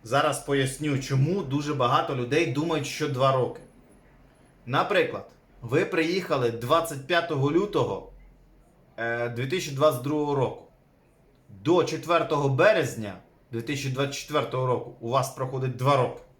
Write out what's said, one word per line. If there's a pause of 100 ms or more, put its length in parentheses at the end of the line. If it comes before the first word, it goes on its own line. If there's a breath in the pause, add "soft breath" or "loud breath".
Зараз
поясню,
чому
дуже
багато
людей
думають,
що
два
роки. (1040)
Наприклад, (320)
ви
приїхали
двадцять
п'ятого
лютого, (880)
е,
дві
тисячі
двадцять
другого
року. (880)
До
четвертого
березня (380)
дві
тисячі
двадцять
четвертого
року
у
вас
проходить
два
роки. (180)